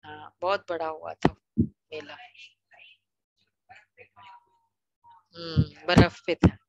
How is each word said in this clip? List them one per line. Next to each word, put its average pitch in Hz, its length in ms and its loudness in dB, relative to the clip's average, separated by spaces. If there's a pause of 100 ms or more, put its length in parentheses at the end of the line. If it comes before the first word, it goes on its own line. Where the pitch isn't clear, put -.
हाँ, 151 380 -18
बहुत 196 280 -2
बड़ा 165 180 -4
हुआ 160 260 -10
था - 220 0 (260)
मेला। - 560 -6 (3250)
हम्म, 165 280 0
बर्फ - 640 4
पे 170 100 0
था। - 220 -2 (120)